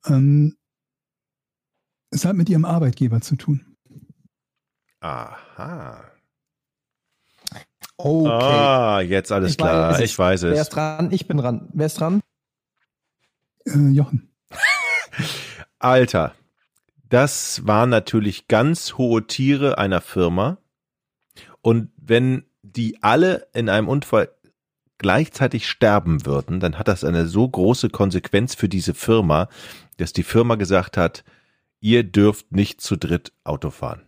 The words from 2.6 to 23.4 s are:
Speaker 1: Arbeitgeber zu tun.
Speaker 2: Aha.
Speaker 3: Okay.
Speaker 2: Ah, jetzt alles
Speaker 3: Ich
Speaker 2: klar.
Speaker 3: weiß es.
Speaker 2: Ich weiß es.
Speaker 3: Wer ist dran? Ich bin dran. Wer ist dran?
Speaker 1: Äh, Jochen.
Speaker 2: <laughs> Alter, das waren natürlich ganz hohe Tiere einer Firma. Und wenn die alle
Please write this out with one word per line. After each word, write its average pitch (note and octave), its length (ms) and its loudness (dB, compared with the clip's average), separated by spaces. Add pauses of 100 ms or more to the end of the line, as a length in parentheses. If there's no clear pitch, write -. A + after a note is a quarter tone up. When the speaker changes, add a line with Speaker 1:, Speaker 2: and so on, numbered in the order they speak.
Speaker 1:
Arbeitgeber C3 560 0
zu - 140 -4
tun. - 400 -6 (1200)
Speaker 2:
Aha. A2 1040 -14 (1900)
Speaker 3:
Okay. D#3 320 2
Speaker 2:
Ah, B2+ 720 2
jetzt F#2+ 320 -2
alles F#2+ 200 0
Speaker 3:
Ich - 60 -4
Speaker 2:
klar. D#2+ 340 2
Speaker 3:
weiß E2+ 60 2
es. - 120 0
Speaker 2:
Ich - 80 -10
weiß F#2 240 2
es. F2 120 0
Speaker 3:
Wer D3+ 80 0
ist D3+ 80 -4
dran? D#3 420 -4
Ich F#3 140 -4
bin D#3+ 120 -2
dran. A#2+ 340 -4
Wer D3+ 140 -2
ist - 140 -6
dran? F3 200 0 (1400)
Speaker 1:
Äh, C#3+ 140 -2 (120)
Jochen. C#3 380 0 (220)
Speaker 2:
<laughs> - 1300 -6
Alter, B2 560 2 (720)
das - 580 0
waren A2 240 4
natürlich G#2+ 580 0
ganz C3 500 0
hohe A#2 280 2
Tiere C#3 520 0
einer F#2+ 240 0
Firma. F#2+ 560 -2 (1040)
Und A#2 340 0
wenn B2+ 480 0 (180)
die A2+ 400 -8
alle D#3+ 520 2